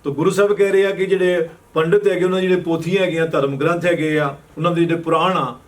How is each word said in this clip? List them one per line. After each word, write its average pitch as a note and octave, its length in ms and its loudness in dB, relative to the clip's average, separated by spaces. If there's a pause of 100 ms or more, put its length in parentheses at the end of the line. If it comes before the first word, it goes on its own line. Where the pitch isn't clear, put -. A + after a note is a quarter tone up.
ਤੋ C#3+ 80 -4
ਗੁਰੂ D#3 160 0
ਸਾਹਿਬ G3+ 240 2
ਕਹਿ G3 180 2
ਰਹੇ G3 140 4
ਆ G3 60 -2
ਕਿ F#3 140 -2
ਜਿਹੜੇ F3+ 440 0 (240)
ਪੰਡਿਤ E3+ 340 2
ਹੈਗੇ, F3+ 180 0
ਉਹਨਾਂ F#3 160 0
ਦੀ F#3 60 -2
ਜਿਹੜੇ F3+ 140 2
ਪੋਥੀਆਂ E3 420 -2
ਹੈਗੀਆਂ, E3 240 0
ਧਰਮ C#3 300 -2
ਗ੍ਰੰਥ D#3+ 280 -2
ਹੈਗੇ D#3 340 0
ਆ, C#3 180 -4 (200)
ਉਹਨਾਂ E3+ 140 0
ਦੇ E3+ 140 2
ਜਿਹੜੇ E3 160 -2
ਪੁਰਾਣ E3 360 0
ਆ B2 180 -4 (120)